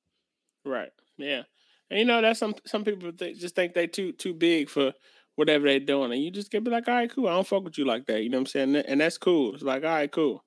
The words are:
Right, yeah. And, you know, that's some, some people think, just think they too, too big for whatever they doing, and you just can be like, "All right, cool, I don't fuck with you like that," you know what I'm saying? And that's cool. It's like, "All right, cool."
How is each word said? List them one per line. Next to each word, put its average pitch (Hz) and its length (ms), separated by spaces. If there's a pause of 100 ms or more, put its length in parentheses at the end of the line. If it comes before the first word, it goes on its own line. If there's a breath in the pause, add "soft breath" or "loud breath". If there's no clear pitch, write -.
(640)
Right, 120 260 (260)
yeah. 139 280 (460)
And, 185 80
you 226 60
know, 233 160
that's 220 180
some, 214 160 (120)
some 214 180
people 185 280
think, 175 260
just 175 160
think 175 200
they 170 120
too, 180 260
too 185 220
big 160 340
for 135 240 (440 soft breath)
whatever 151 300
they 139 120
doing, 139 340
and 131 100
you 165 80
just 202 200
can 214 140
be 240 60
like, 233 180
"All 240 60
right, 240 160
cool, 240 180
I - 40
don't 190 140
fuck 196 180
with 165 140
you 143 60
like 117 220
that," 110 160
you 117 60
know 127 100
what 135 160
I'm 139 180
saying? 147 40
And 139 240
that's 165 180
cool. 143 360
It's 147 80
like, 139 220
"All 156 60
right, 151 200
cool." - 360